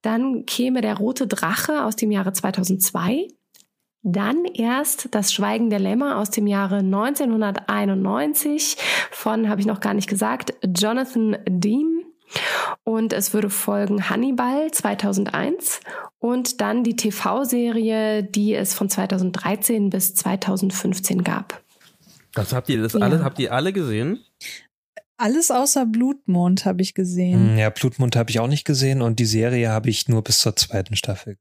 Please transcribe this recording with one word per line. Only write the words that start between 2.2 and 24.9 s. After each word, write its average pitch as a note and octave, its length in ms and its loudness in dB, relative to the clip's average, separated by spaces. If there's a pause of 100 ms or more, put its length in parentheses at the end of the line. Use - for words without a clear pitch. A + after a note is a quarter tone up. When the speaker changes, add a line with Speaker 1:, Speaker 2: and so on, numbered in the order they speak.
Speaker 1:
zweitausendzwei. F#3+ 960 0 (760)
Dann G3+ 420 0
erst B3+ 680 -2
Das G#3 200 0
Schweigen G#3+ 380 0
der G#3 80 2
Lämmer A3+ 400 0
aus G#3 120 -2
dem G#3 180 0
Jahre G3 340 0
neunzehnhunderteinundneunzig G#3+ 1900 0 (340)
von, A3 380 -2
habe G#3 120 0
ich G3+ 60 0
noch G#3+ 140 0
gar G3+ 140 0
nicht G3+ 140 -2
gesagt, G#3+ 440 -2 (240)
Jonathan A3+ 600 0 (120)
Demme. B3+ 540 0 (800)
Und A3 300 0
es - 200 -2
würde G#3 180 0
folgen G3+ 600 -2
Hannibal B3+ 600 0
zweitausendeins G3+ 1080 -2 (380)
und B3 420 -2
dann G#3+ 220 0
die A#3 140 0
T-V-Serie, A3 1300 0
die G#3 300 0
es - 200 -2
von G3+ 140 -2
zweitausenddreizehn F#3+ 1000 0
bis F#3+ 260 0
zweitausendfünfzehn F#3+ 1080 0
gab. - 400 -4 (720)
Speaker 2:
Das G#2+ 180 -2
habt B2 160 -2
ihr A#2 140 2
das A2+ 120 -2
Speaker 1:
Ja. G#3 60 4
Speaker 2:
alle, E3 220 4
habt - 160 -2
ihr B2+ 140 -2
alle D#3 200 0
gesehen? D3+ 480 -2 (960)